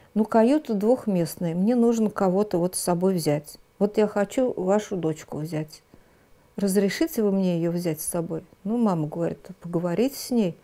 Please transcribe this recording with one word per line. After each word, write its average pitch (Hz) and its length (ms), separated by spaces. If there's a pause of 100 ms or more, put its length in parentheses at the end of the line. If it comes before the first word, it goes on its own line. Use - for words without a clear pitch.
(140)
Ну, 214 120
каюта 240 480
двухместная, 190 840
мне 208 200
нужно 233 340
кого-то 196 480
вот 175 180
с - 40
собой 180 340
взять. 151 440 (220)
Вот 208 180
я 214 100
хочу 208 500
вашу 196 400
дочку 160 400
взять. 156 460 (760)
Разрешите 202 640
вы 202 80
мне 190 240
её 170 160
взять 170 300
с - 40
собой?» 170 380 (220)
Ну, 214 100
мама 185 320
говорит: 165 400 (140)
«Поговорите 175 560
с - 140
ней, 208 320